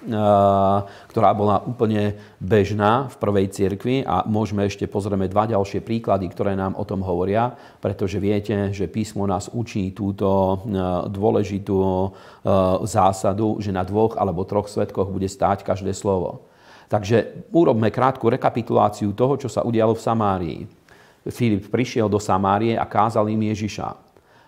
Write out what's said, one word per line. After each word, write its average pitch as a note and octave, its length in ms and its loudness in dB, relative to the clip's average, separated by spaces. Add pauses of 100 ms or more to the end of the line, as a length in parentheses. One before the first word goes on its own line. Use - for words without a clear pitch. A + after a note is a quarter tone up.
eh, G2+ 720 4 (300)
ktorá G#2 240 4
bola G#2 320 2
úplne G#2+ 480 0 (240)
bežná G#2 720 2
v - 80 -18
prvej G2+ 320 2
cirkvi G2+ 460 -2 (100)
a F#2 240 0
môžeme G#2 400 0
ešte, - 160 -6
pozrieme G2 400 -2
dva G#2 240 0
ďalšie G2 320 -2
príklady, G#2 480 -2
ktoré G2+ 240 -2
nám F#2+ 240 -4
o G#2 80 -6
tom F#2+ 160 -4
hovoria, F#2+ 560 -2 (240)
pretože G2 400 -4
viete, G2+ 480 -2
že G2 160 -4
písmo G2+ 400 -6
nás G2 240 -4
učí G#2 480 -6
túto, G2 640 0
eh, F#2 480 -2
dôležitú, G2+ 720 0
eh, F#2+ 680 -4 (360)
zásadu, G2+ 720 0
že G#2 160 -4
na F#2 80 0
dvoch G#2 400 0
alebo F#2+ 240 0
troch G2+ 240 -2
svedkoch G2+ 400 -2
bude F#2+ 220 -4
stáť G2 340 0
každé F#2+ 320 -4
slovo. G2 480 -2 (400)
Takže G#2 640 0
urobme B2 400 4
krátku B2+ 400 2
rekapituláciu A2+ 880 0
toho, C3 240 0
čo A#2 80 -6
sa - 160 -2
udialo A2+ 320 2
v - 60 -12
Samárii. G2 580 0 (640)
Filip G#2 480 -2
prišiel A#2+ 320 0
do G2+ 160 2
Samárie G2+ 560 2
a - 80 -2
kázal G#2+ 480 2
im G#2+ 160 0
Ježiša. - 560 -6 (420)